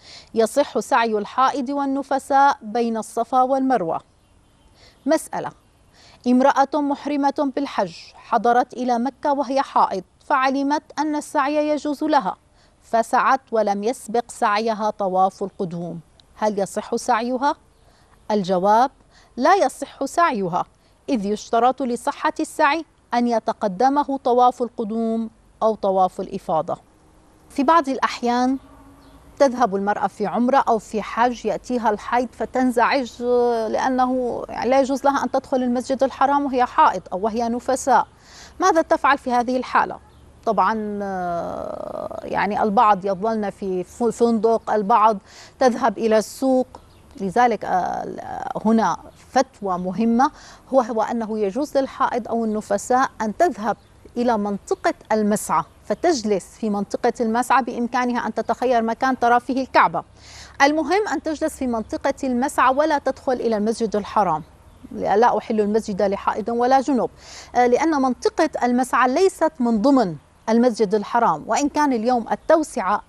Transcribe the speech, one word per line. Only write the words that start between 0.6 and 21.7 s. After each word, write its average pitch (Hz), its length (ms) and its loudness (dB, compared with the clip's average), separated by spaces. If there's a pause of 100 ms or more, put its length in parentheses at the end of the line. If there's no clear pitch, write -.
سعي 226 380 0
الحائض 254 520 -2
والنفساء 277 920 0
بين 226 360 -2
الصفا 233 440 -2
والمروة. 262 580 0 (1040)
مسألة: 262 460 -2 (760)
امرأة 262 460 4
محرمة 285 840 -2
بالحج 214 400 -4 (200)
حضرت 240 580 0
إلى 240 260 -2
مكة 277 340 -2
وهي 269 280 -2
حائض، 196 420 0 (220)
فعلمت 277 580 0 (160)
أن 302 160 -2
السعي 302 540 -2
يجوز 294 340 -4
لها، 277 320 0 (460)
فسعت 226 600 0 (100)
ولم 208 320 -2
يسبق 233 440 -4
سعيها 214 640 -2
طواف 190 540 0
القدوم، 175 560 -8 (360)
هل 214 240 -2
يصح - 360 -4
سعيها؟ 247 600 -2 (760)
الجواب: 208 600 2 (460)
لا 302 180 4
يصح - 500 -2
سعيها، 208 600 0 (440)
إذ 226 160 -2
يشترط 233 560 0